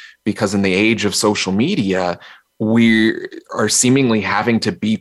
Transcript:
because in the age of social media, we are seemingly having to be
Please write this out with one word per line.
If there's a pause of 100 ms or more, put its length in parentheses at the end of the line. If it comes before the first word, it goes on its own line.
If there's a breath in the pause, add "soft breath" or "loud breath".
(240 loud breath)
because
in
the
age
of
social
media, (400 loud breath)
we (360)
are
seemingly
having
to
be